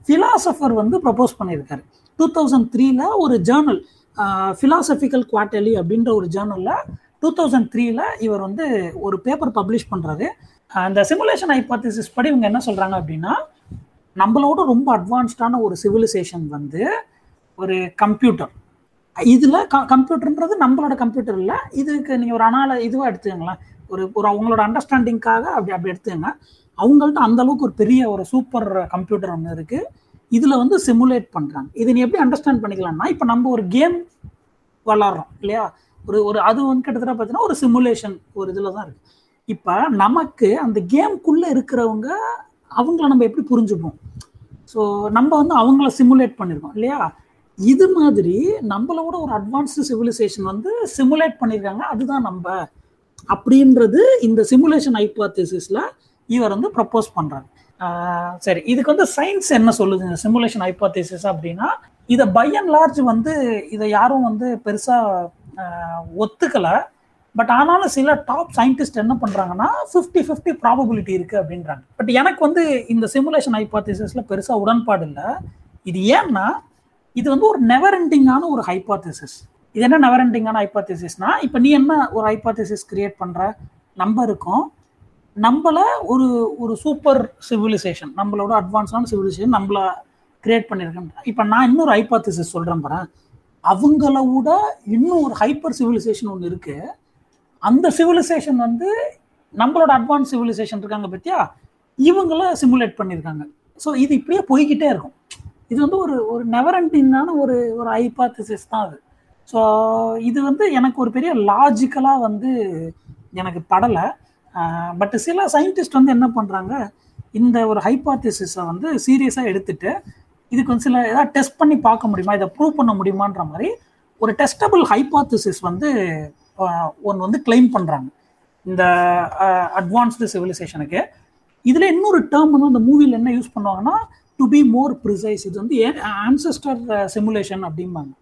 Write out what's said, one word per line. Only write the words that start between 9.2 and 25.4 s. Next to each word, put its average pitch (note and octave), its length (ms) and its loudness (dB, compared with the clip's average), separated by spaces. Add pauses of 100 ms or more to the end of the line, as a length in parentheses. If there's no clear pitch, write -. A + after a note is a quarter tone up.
பேப்பர் B3+ 300 -4
பப்ளிஷ் G#3+ 400 -4
பண்றாரு. E3 360 -6 (400)
அந்த D4 340 0
சிமுலேஷன் F4+ 480 0
ஹைபோதீசிஸ் A3+ 640 -4
படி B3 160 -2
இவங்க B3 160 2
என்ன G#3+ 200 0
சொல்றாங்க F#3+ 300 -2
அப்படின்னா, E3 380 -4 (840)
நம்மளோட C#4+ 500 2
ரொம்ப B3+ 320 2
அட்வான்ஸ்டான A#3 640 -2
ஒரு F#3+ 220 -2
சிவிலைசேஷன் G3 640 -2
வந்து D3 340 -10 (760)
ஒரு F#3 400 -6
கம்ப்யூட்டர். G#3 560 0 (640)
இதுல C#4 520 6
க-, C4+ 180 0
கம்ப்யூட்டர்ன்றது D4 720 0
நம்மளோட C4+ 360 2
கம்ப்யூட்டர் A3+ 440 -4
இல்ல, F#3+ 140 -2 (180)
இதுக்கு C#4 460 -4
நீங்க A#3 160 -2
ஒரு A3+ 100 0
அனால-, B3+ 360 2
இதுவா A#3+ 300 -4
எடுத்துக்கங்களேன், F#3 480 -8 (300)
ஒரு, F#3+ 260 -6
ஒரு G#3 140 0
அவங்களோட A3 340 0
அண்டர்ஸ்டாண்டிங்காக A3+ 840 0